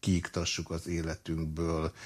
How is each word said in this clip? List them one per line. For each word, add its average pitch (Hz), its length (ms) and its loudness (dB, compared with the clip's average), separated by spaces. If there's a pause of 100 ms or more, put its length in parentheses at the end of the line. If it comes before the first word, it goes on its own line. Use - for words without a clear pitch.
kiiktassuk 85 720 2
az 82 160 -4
életünkből, 82 1080 0 (140)